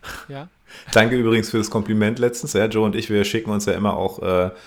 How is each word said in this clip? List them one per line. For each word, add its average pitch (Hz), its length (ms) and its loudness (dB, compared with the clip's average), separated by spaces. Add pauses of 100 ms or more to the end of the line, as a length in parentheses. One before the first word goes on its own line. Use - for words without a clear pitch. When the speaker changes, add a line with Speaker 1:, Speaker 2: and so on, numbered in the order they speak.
(280)
Speaker 1:
Ja. 139 180 -14 (240)
Speaker 2:
<laughs> - 220 -12
Danke 113 240 4
übrigens 113 340 2
für 117 80 0
das 107 120 -2
Kompliment 107 500 0
letztens. 123 320 -2
Ja, 104 140 2
Joe 110 180 0
und 101 100 0
ich, - 160 -6
wir 104 140 2
schicken 110 260 -4
uns 104 160 -2
ja 104 60 0
immer 98 240 0
auch... 95 260 -4
Äh, 92 280 0 (160)